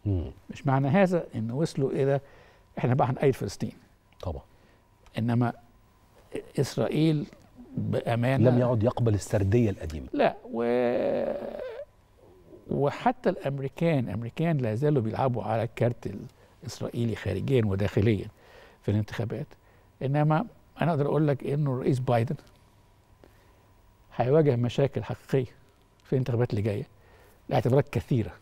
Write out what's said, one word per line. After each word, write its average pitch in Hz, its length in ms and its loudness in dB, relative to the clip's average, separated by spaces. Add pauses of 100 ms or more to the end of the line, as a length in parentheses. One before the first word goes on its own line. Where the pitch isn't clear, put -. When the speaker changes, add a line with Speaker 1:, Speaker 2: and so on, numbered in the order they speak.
Speaker 1:
مم. 87 240 -2 (200)
Speaker 2:
مش - 160 -8
معنى 139 220 2
هذا 180 460 4
إن 113 160 -4
وصلوا 139 400 -2
إلى 139 300 2 (580)
إحنا 127 160 2
بقى 131 160 2
هنأيد 135 240 2
فلسطين. - 380 -6 (500)
Speaker 1:
طبعًا. 73 200 -6 (760)
Speaker 2:
إنما 120 340 2 (1080)
إسرائيل 151 680 0 (500)
بأمانة 120 760 2
Speaker 1:
لم 120 80 4
يعد 123 240 2
يقبل 117 320 2
السردية 104 560 2
القديمة. - 420 -8
Speaker 2:
لا، 277 240 2 (160)
و-، - 1040 0 (1120)
وحتى 143 600 0
الأمريكان، 139 760 -2
الأمريكان 156 500 -2
لا 113 160 0
زالوا 143 280 2
بيلعبوا 123 400 0
على 107 200 -2
الكارت - 480 -2 (520)
الإسرائيلي 117 540 -4
خارجيًا 101 480 0
وداخليًا 101 640 2 (560)
في - 80 -4
الانتخابات. 107 560 -2 (560)
إنما 151 440 2 (360)
أنا 151 80 2
أقدر 143 160 0
أقول 147 220 2
لك 139 160 -2
إنه 143 300 -2
الرئيس 127 240 0
بايدن 127 380 0 (1800)
هيواجه 135 400 4
مشاكل 120 480 0
حقيقية - 480 -2 (520)
في - 80 -4
الانتخابات 123 380 0
اللي 110 120 0
جاية 107 240 -2 (640)
لاعتبارات 131 400 2
كثيرة - 540 -2